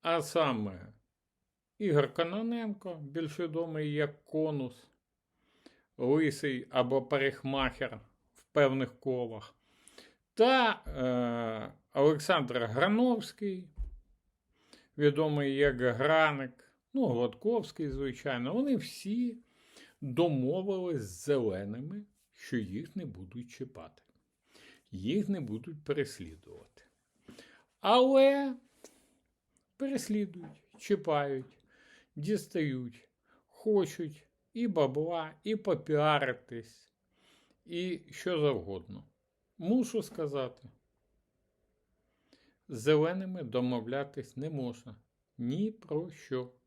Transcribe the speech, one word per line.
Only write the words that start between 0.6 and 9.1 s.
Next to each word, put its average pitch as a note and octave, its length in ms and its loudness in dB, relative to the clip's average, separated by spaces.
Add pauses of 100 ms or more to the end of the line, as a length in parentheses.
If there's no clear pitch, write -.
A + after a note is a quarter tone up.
Ігор D3+ 360 4
Кононенко, G3+ 880 -4
більш D3+ 380 -6
відомий D#3 520 -4
як D3 320 -2
Конус, D3+ 600 -2 (1160)
лисий C#3 720 0
або C3 320 2
парикмахер C3+ 960 -2 (340)
в - 100 -20
певних C3+ 560 2
колах, A#2+ 540 -4 (800)